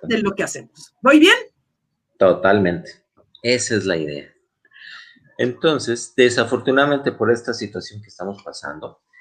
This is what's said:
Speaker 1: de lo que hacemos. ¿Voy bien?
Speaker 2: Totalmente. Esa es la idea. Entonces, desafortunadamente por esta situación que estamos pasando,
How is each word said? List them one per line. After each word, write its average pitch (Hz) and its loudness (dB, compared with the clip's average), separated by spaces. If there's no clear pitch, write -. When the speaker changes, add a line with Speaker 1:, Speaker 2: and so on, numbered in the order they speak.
Speaker 1:
de 226 -2
lo 202 -2
que 190 -6
hacemos. - -14
¿Voy 285 6
bien? 370 6
Speaker 2:
Totalmente. 92 2
Esa 120 -2
es 95 -2
la 92 -2
idea. 73 -8
Entonces, 123 -2
desafortunadamente 131 2
por 113 0
esta 117 -4
situación 104 -12
que 107 -20
estamos 190 -12
pasando, - -16